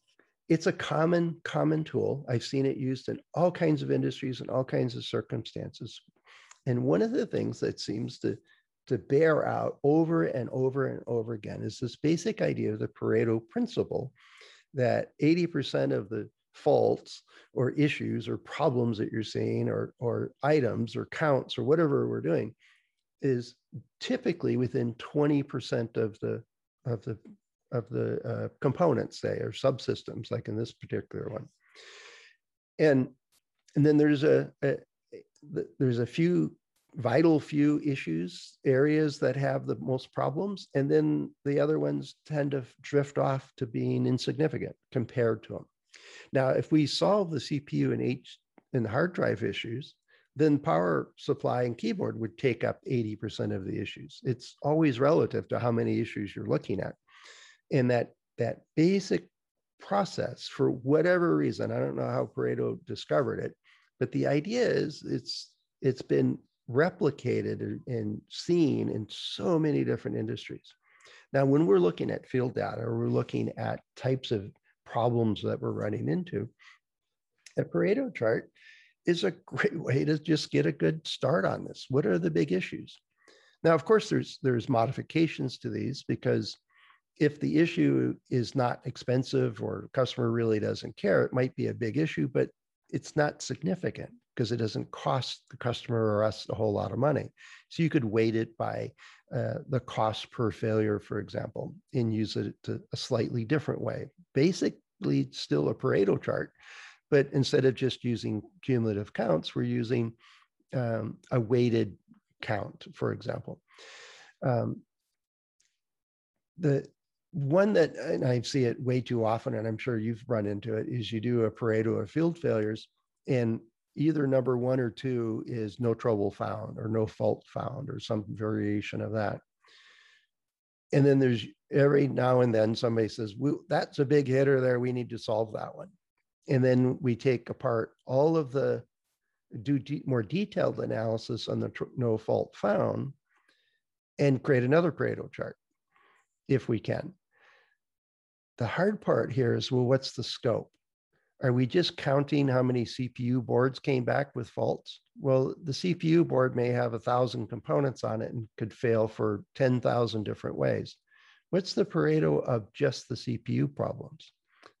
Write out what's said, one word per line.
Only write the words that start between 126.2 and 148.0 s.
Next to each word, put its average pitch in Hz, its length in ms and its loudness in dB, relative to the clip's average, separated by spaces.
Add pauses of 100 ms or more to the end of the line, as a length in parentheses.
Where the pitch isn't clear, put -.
found 107 460 -6
or 113 100 -6
no 110 200 0
fault - 400 -2
found 113 420 -8
or - 100 -10
some 110 280 -4
variation 107 760 -4
of 107 120 -6
that. 104 260 -2 (1500)
And 143 140 6
then 139 140 8
there's 123 260 2 (260)
every 143 360 4
now 127 340 4
and 123 120 4
then 110 220 4
somebody 113 320 0
says, 104 280 -8
"Well, 135 320 -2
that's 165 300 -2
a 147 80 2
big 143 220 4
hitter 135 340 4
there. 127 180 2
We 123 140 -2
need 120 160 -4
to 117 80 -8
solve 107 360 -2
that - 220 -8
one." - 140 -16 (580)
And 131 160 4
then 127 380 4
we 123 140 0
take 123 340 0
apart 113 460 -2 (100)
all 151 320 2
of 143 140 -2
the, 123 320 0 (800)
do 139 160 0
de-, 143 260 -8
more 123 160 0
detailed 135 580 -2
analysis 113 680 -4
on 113 120 -2
the 113 100 -2
tr-, - 160 -8 (120)
no 120 200 2
fault 110 380 -2
found 131 580 -2 (1080)
and 139 240 4
create 127 200 4
another 156 280 4
Pareto 113 400 -4
chart - 260 -10 (920)
if 135 200 2
we 117 120 0
can. - 340 -6 (1400)